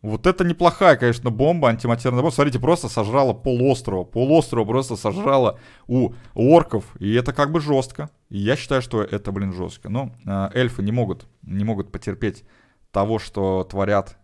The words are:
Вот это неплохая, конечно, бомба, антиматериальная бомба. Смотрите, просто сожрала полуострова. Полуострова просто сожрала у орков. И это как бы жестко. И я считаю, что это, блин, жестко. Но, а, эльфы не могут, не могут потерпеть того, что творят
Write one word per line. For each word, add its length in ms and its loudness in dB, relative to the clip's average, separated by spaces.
Вот 220 -2
это 180 2
неплохая, 520 4
конечно, 340 0
бомба, 400 2
антиматериальная 500 0
бомба. 140 0
Смотрите, 240 0
просто 320 0
сожрала 420 0
полуострова. 720 0
Полуострова 640 2
просто 300 -2
сожрала 640 0
у 260 0
орков. 500 4
И 160 -2
это 180 0
как 180 0
бы 80 0
жестко. 520 -2
И 80 -10
я 180 0
считаю, 280 -2
что 200 -4
это, 300 -6
блин, 220 -6
жестко. 340 -10
Но, 260 -6
а, 260 -4
эльфы 300 -2
не 100 -2
могут, 340 -4
не 240 -6
могут 260 -6
потерпеть 540 -8
того, 280 -2
что 460 -4
творят 600 -2